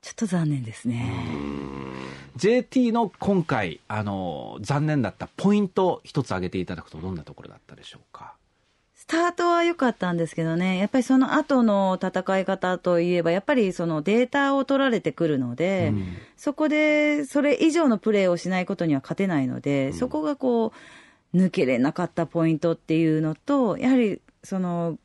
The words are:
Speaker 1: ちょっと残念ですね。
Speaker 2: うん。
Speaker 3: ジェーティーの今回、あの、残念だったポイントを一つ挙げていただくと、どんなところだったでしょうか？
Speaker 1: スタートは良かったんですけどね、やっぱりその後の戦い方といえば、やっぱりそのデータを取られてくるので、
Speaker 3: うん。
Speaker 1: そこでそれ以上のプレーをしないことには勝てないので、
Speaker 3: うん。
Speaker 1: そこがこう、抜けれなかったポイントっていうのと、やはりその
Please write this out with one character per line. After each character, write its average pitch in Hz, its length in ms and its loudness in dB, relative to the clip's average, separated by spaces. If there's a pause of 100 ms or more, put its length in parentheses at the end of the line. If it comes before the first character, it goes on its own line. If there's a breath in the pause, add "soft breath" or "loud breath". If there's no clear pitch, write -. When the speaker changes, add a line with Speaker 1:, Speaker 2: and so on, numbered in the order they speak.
Speaker 1:
ち - 80 -18
ょ - 20 -20
っ - 20 -20
と 226 120 -4
残 170 240 0
念 139 120 -2
で 110 100 -10
す - 140 -10
ね。 117 240 -4 (180)
Speaker 2:
う 78 80 -6
ん。 69 560 -8 (440 loud breath)
Speaker 3:
ジ 180 140 2
ェ 247 80 6
ー 247 60 0
テ - 160 0
ィ 247 80 4
ー 220 40 0
の 233 260 0
今 196 240 2
回、 101 460 -4
あ 107 160 -4
の、 82 560 -6
残 139 260 -2
念 151 160 0
だ 101 80 -2
っ - 60 -16
た - 200 -12
ポ 196 160 2
イ 208 80 4
ン 202 80 0
ト 185 200 0
を 151 160 -2
一 - 180 -4
つ - 40 -4
挙 92 160 -2
げ 90 80 -4
て - 80 -4
い 90 80 -2
た 90 100 -8
だ 80 60 -14
く - 80 -20
と、 - 80 -16
ど 90 120 -8
ん 95 40 -6
な 78 100 -10
と 73 100 -20
こ - 80 -20
ろ - 60 -18
だ - 80 -20
っ - 100 -20
た - 80 -20
で - 80 -20
し - 140 -20
ょ - 40 -20
う - 20 -20 (100)
か？ - 220 -20 (640)
Speaker 1:
ス - 80 -20
タ 320 120 0
ー 349 160 2
ト 349 100 -2
は 339 180 4
良 339 120 2
か 269 140 0
っ 226 80 -2
た 180 140 -2
ん 175 60 -2
で 165 100 0
す - 80 -10
け 165 80 -4
ど 160 140 0
ね、 185 220 0
や 196 80 0
っ - 20 -2
ぱ 262 100 0
り 247 60 2
そ 262 140 4
の 262 160 2
後 285 280 2
の 196 400 2
戦 190 360 -2
い 190 80 0
方 185 320 -2
と 175 200 2
い 175 140 2
え 175 100 2
ば、 165 80 2
や 180 100 2
っ - 40 -16
ぱ - 80 0
り 214 220 2
そ 180 120 -4
の 160 140 -2
デ 220 260 2
ー - 20 -10
タ 277 260 0
を 269 100 2
取 269 180 2
ら 277 60 2
れ 220 140 0
て 156 100 -2
く 165 160 0
る 147 100 2
の 123 160 -4
で、 170 380 0
Speaker 3:
う 104 60 0
ん。 95 80 -4 (320 loud breath)
Speaker 1:
そ 285 160 -4
こ 311 160 0
で 302 560 2
そ 196 160 0
れ 285 200 2
以 320 100 4
上 320 160 2
の 220 100 2
プ - 120 -2
レ 202 160 4
ー 180 40 4
を 175 80 0
し 175 100 -6
な 185 100 0
い 180 60 -2
こ 196 100 -4
と 175 120 -2
に 156 80 2
は 135 80 0
勝 - 160 -8
て 196 80 2
な 170 160 2
い 127 60 0
の 123 120 -6
で、 139 280 0
Speaker 3:
う - 20 -4
ん。 - 20 -8
Speaker 1:
そ 202 160 -4
こ 302 140 -4
が 302 120 -2
こ 233 380 0 (640 loud breath)
う、 - 20 6
抜 185 140 4
け 175 160 0
れ 127 120 2
な 131 140 2
か 175 120 -2
っ 165 60 -6
た 165 160 -2
ポ 165 200 0
イ 165 80 4
ン 151 40 -4
ト 170 140 2
っ 165 40 -2
て - 220 0
い 165 80 4
う 156 140 2
の 156 140 -2
と、 262 420 0
や - 140 0
は 269 60 6
り 226 260 0 (200)
そ - 160 -6
の 175 460 -2